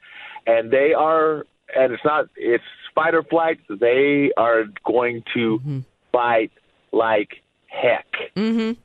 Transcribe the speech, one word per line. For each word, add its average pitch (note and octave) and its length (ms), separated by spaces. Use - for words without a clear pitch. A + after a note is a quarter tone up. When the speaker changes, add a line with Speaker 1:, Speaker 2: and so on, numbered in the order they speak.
Speaker 1:
And A2+ 240
they C#3 240
are, D#3 500
and C3 160
it's A2 120
not, D3+ 320
it's A#2 280
fight D#3+ 200
or D#3+ 80
flight. E3 460
They C3 680
are A2+ 280
going A#2 400
to A2+ 240
Speaker 2:
Mm-hmm. C3+ 220
Speaker 1:
fight A#2 420
like A2 520
heck. - 400
Speaker 2:
Mm-hmm. A3+ 500